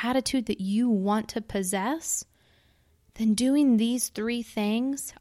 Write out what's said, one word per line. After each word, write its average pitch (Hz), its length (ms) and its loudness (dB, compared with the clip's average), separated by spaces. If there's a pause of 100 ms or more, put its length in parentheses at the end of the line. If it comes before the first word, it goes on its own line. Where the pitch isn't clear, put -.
attitude 254 420 0
that 202 140 -2
you 208 280 0
want 208 420 0
to - 100 -6
possess, 202 840 -4 (920)
then 220 200 2
doing 262 420 4
these 233 340 0
three 233 320 -4
things 233 800 -2